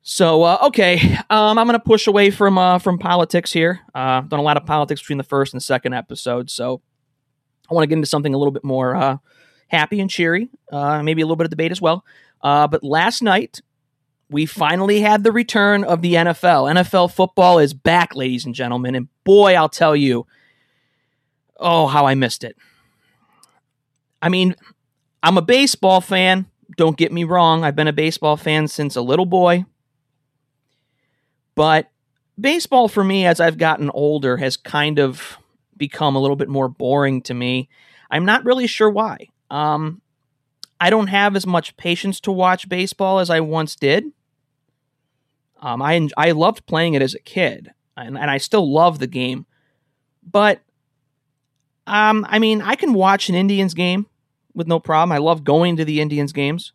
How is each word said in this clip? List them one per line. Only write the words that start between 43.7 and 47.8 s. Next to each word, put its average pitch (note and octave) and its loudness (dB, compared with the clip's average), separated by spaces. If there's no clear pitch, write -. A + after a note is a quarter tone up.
did. D3+ 0
Um, B2 -6
I D#3 0
en-, D#3 -2
I D#3+ 2
loved E3+ -2
playing E3 -2
it C3+ 0
as C3 -2
a - -18
kid, - -6